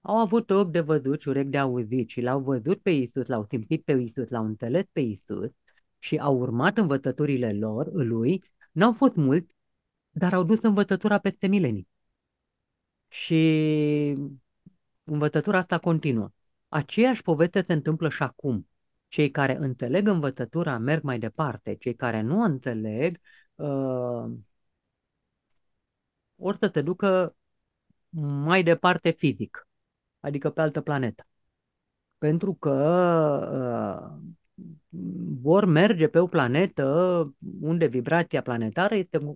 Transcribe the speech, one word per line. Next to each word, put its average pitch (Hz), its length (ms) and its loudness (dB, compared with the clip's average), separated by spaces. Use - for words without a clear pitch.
au 208 160 -2
avut 226 320 2
ochi 196 220 2
de 170 80 0
văzut 147 420 0
și - 60 -8
urechi 139 220 0
de 139 80 -2
auzit 123 520 -2
și - 120 -8
l-au 123 180 0
văzut 135 420 -2
pe - 80 0
Iisus, 131 380 0
l-au 113 220 -2
simțit 135 340 -4
pe - 80 -2
Iisus, 123 380 -2
l-au 113 160 -4
înțeles 120 460 -2
pe - 80 -6
Iisus 104 500 -6
și - 180 -4
au 143 200 2
urmat 123 400 0
învățăturile 139 760 0
lor, 107 400 -4
lui, 123 500 0
n-au 220 220 4
fost 262 220 2
mulți, 151 400 2
dar 180 240 0
au 185 100 2
dus 220 180 2
învățătura 208 560 2
peste 196 300 -2
milenii. 139 400 0
Și 151 1080 2
învățătura 151 540 0
asta 175 200 0
continuă. 151 520 0
Aceeași 226 540 0
poveste 175 420 2
se 180 100 -2
întâmplă 160 360 0
și - 140 -4
acum. 123 460 -4
Cei 147 240 0
care 135 240 2
înțeleg 139 520 -2
învățătura 147 680 -2
merg 147 260 0
mai 131 160 -4
departe, 110 560 -6
cei 120 200 -6
care 110 260 -2
nu 143 200 0
înțeleg, 131 800 -2
uh, 127 760 -6
or 190 240 -4
să 208 100 2
te 151 120 0
ducă 185 540 0
mai 151 540 0
departe 170 460 2
fizic, - 580 -4
adică 143 300 -4
pe 156 120 -2
altă 156 200 -2
planetă. 131 460 -4
Pentru 165 360 0
că, 151 180 -2
uh, 117 840 -6
vor 175 240 4
merge 170 420 4
pe 165 120 2
o 180 80 4
planetă 156 1080 0
unde 165 240 0
vibrația 139 560 0
planetară 123 540 -2
este 147 400 -4